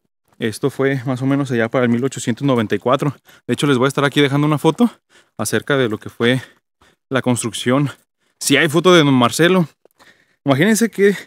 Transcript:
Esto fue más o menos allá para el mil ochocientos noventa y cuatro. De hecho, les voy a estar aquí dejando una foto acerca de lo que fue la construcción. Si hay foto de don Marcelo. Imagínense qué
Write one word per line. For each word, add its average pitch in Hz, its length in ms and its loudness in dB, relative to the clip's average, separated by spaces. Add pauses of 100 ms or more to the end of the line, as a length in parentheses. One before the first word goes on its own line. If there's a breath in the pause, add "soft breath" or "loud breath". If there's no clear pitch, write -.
(400)
Esto 120 280 -4
fue 135 360 -2
más 127 180 -6
o 131 40 -2
menos 139 260 -2
allá 113 160 0
para 127 160 0
el 120 80 2
mil 117 100 -2
ochocientos 131 420 -6
noventa 117 300 0
y 104 60 -2
cuatro. 135 340 -2 (320 soft breath)
De 123 80 -4
hecho, 143 140 -2
les 135 100 2
voy 120 60 0
a 135 40 2
estar 139 160 -2
aquí 143 160 0
dejando 143 280 0
una 151 100 -2
foto 190 320 2 (460 soft breath)
acerca 113 400 -4
de 127 120 0
lo 104 100 -6
que 110 120 -16
fue 123 320 0 (640 soft breath)
la 127 140 -4
construcción. 127 680 -2 (520)
Si - 160 0
hay 160 120 2
foto 170 240 2
de 170 120 6
don 139 100 2
Marcelo. 156 540 2 (760 soft breath)
Imagínense 185 480 2
qué 196 240 2 (120)